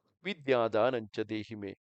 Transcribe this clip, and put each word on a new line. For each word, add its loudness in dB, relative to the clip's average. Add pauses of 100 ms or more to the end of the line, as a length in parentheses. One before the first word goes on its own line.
(260)
ವಿದ್ಯಾದಾನಂಚ 0
ದೇಹಿ -6
ಮೇ. -10